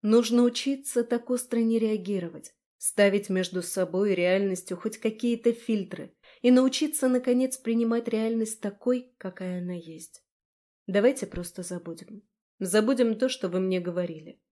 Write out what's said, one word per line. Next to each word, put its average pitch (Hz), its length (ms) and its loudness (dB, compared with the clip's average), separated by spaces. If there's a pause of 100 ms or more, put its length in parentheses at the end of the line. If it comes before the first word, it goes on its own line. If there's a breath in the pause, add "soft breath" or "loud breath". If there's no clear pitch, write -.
Нужно 233 420 4
учиться 247 600 0
так 240 240 -4
остро 247 300 -2
не 226 200 2
реагировать, 190 760 -4 (240)
ставить 202 500 2
между 185 340 -2
собой 185 500 0
и - 20 4
реальностью 185 640 0
хоть 214 180 -6
какие-то 233 560 0
фильтры 208 600 -6 (260 soft breath)
и 247 100 4
научиться, 262 580 4
наконец, 254 500 2
принимать 233 500 0
реальность 220 540 -2
такой, 247 560 -2
какая 180 420 -8
она 180 140 -6
есть. 165 480 -16 (640)
Давайте 202 400 2
просто 175 360 -10
забудем. 175 600 -12 (360)
Забудем 220 600 2
то, 262 100 2
что 196 220 -4
вы 180 100 0
мне 185 200 0
говорили. 170 600 -6 (120)